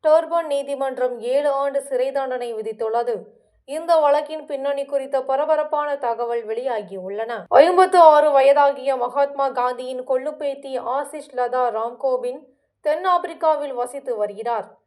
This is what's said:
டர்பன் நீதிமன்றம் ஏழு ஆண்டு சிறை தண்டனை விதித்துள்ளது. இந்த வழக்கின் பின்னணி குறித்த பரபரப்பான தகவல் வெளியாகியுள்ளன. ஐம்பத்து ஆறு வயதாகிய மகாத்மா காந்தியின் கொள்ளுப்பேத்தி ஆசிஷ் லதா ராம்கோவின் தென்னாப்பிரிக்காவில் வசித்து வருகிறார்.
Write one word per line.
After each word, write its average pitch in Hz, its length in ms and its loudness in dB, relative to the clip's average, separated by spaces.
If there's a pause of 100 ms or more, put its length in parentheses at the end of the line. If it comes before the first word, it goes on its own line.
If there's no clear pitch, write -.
டர்பன் 320 500 2
நீதிமன்றம் 269 640 -4 (160)
ஏழு 285 180 0 (120)
ஆண்டு 277 260 -2
சிறை 262 180 -2 (100)
தண்டனை 254 320 -6 (100)
விதித்துள்ளது. 226 580 -4 (520)
இந்த 320 220 -4 (140)
வழக்கின் 294 440 0
பின்னணி 277 360 -4
குறித்த 277 320 -4 (120)
பரபரப்பான 294 800 -2
தகவல் 233 420 -4
வெளியாகியுள்ளன. 214 840 -6 (320)
ஐம்பத்து 359 360 6 (160)
ஆறு 302 140 6 (100)
வயதாகிய 277 680 4
மகாத்மா 277 420 0 (140)
காந்தியின் 247 500 -6
கொள்ளுப்பேத்தி 277 600 -6 (240)
ஆசிஷ் 294 420 -10
லதா 247 280 0 (100)
ராம்கோவின் 247 680 -4 (420)
தென்னாப்பிரிக்காவில் 320 960 0
வசித்து 262 400 -6
வருகிறார். 208 480 -6 (180)